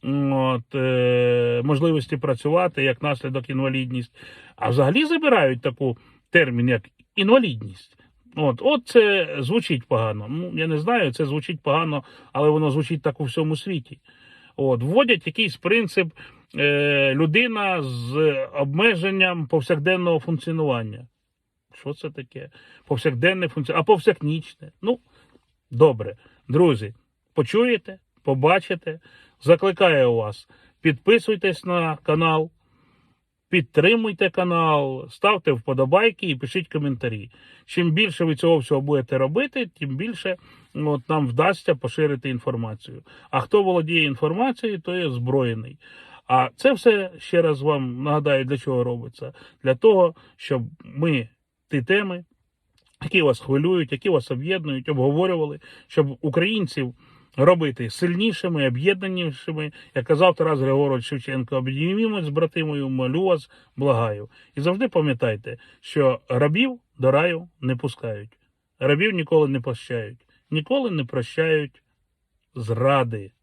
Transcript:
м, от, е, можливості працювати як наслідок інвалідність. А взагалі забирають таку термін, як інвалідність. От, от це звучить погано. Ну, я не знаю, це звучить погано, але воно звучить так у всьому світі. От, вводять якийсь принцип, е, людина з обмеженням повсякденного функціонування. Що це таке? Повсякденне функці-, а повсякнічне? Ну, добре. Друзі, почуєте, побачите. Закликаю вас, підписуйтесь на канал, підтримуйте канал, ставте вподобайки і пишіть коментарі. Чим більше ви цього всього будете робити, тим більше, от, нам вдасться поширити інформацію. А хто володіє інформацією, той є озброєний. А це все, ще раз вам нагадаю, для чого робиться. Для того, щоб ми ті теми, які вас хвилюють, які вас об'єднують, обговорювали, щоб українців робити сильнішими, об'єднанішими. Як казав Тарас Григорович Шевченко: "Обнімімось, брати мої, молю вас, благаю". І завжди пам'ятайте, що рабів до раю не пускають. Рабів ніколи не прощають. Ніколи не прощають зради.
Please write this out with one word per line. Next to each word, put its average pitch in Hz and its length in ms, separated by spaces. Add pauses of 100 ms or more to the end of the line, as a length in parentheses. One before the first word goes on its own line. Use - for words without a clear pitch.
м, 139 280
от, 131 420
е, 123 880
можливості 151 520
працювати 147 680
як 131 200
наслідок 135 480
інвалідність. 131 640 (400)
А 110 140
взагалі 143 340
забирають 247 580
таку 127 360 (320)
термін, 127 380
як 117 140 (340)
інвалідність. 185 800 (400)
От, 135 260
от 269 260
це 196 500
звучить 139 460
погано. 107 440
Ну, 170 260
я 160 120
не 156 120
знаю, 175 340
це 151 140
звучить 151 340
погано, 151 440 (280)
але 147 160
воно 151 220
звучить 147 320
так - 180
у 151 40
всьому 156 320
світі. 170 420 (580)
От, 131 260
вводять 214 440
якийсь 165 300
принцип, 190 520 (480)
е, 143 580
людина 185 680
з 131 500 (220)
обмеженням 180 920
повсякденного 165 760
функціонування. 127 840 (680)
Що 143 200
це - 160
таке? 135 400 (360)
Повсякденне 156 600
функці-, 151 280
а 165 60
повсякнічне? 160 880 (100)
Ну, 240 180 (680)
добре. 113 460 (320)
Друзі, 127 460 (400)
почуєте, 202 640 (240)
побачите. 160 800 (420)
Закликаю 160 720
вас, 107 340 (320)
підписуйтесь 190 840
на 170 380
канал, 160 480 (1000)
підтримуйте 185 840
канал, 156 800
ставте 196 420
вподобайки 139 760
і 147 60
пишіть 147 340
коментарі. 127 640 (360)
Чим 175 240
більше 175 340
ви 156 120
цього 165 220
всього 135 220
будете 139 380
робити, 220 480
тим 139 300
більше, 190 400 (380)
от, 147 340
нам 151 200
вдасться 160 460
поширити 139 560
інформацію. 120 720 (280)
А 135 100
хто 208 220
володіє 170 420
інформацією, 190 760
той 180 180
є 175 80
озброєний. 123 720 (480)
А 127 300
це 269 160
все, 202 460
ще 170 240
раз 151 200
вам 135 400
нагадаю, 147 420
для 131 140
чого 123 260
робиться. 120 480 (300)
Для 131 120
того, 180 400 (220)
щоб 127 260 (220)
ми 143 440 (420)
ті 139 120
теми, 185 420 (800)
які 175 200
вас 131 180
хвилюють, 151 520
які 139 160
вас 156 220
об'єднують, 143 580
обговорювали, 151 720 (260)
щоб 139 340
українців 156 760 (420)
робити 143 540
сильнішими, 175 760
об'єднанішими. 160 1040 (220)
Як 127 120
казав 170 280
Тарас 156 260
Григорович 135 440
Шевченко: 135 520
"Обнімімось, 170 720
брати 160 360
мої, 147 180
молю 131 420
вас, 175 260 (260)
благаю". 113 520 (260)
І 139 60
завжди 190 280
пам'ятайте, 120 720 (220)
що 131 480
рабів 165 520 (180)
до 131 120
раю 165 380 (120)
не 127 160
пускають. 110 640 (400)
Рабів 147 340
ніколи 160 360
не 135 120
прощають. 117 640 (240)
Ніколи 240 400
не 151 140
прощають 151 800 (720)
зради. 117 800 (100)